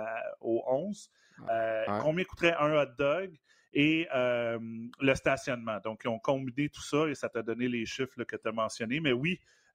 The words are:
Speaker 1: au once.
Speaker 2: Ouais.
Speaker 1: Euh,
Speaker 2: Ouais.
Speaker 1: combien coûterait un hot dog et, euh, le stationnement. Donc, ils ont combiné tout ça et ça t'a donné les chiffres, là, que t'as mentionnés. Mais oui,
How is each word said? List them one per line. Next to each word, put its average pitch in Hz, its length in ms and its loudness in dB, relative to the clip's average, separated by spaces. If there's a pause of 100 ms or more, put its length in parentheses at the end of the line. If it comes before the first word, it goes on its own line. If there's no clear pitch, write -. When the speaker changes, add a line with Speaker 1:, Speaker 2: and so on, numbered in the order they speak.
(420)
Speaker 1:
au 117 260 2
once. 165 420 -2 (300)
Speaker 2:
Ouais. - 100 -16
Speaker 1:
Euh, 113 380 0
Speaker 2:
Ouais. 104 160 2
Speaker 1:
combien 165 220 0
coûterait 170 340 2
un 151 240 4
hot 131 140 -4
dog 165 360 0 (380)
et, 156 420 4
euh, 120 460 2 (400)
le 135 160 4
stationnement. 120 680 -2
Donc, 110 200 -6
ils 127 60 -2
ont 113 100 -2
combiné 135 500 0
tout - 120 -16
ça 151 260 0
et 143 80 -2
ça 120 140 -4
t'a 113 140 -4
donné 117 260 -2
les 117 160 -2
chiffres, 127 320 -6
là, 120 80 -6
que - 100 -8
t'as 110 160 -4
mentionnés. 113 480 -2
Mais 151 140 4
oui, 156 260 0 (360)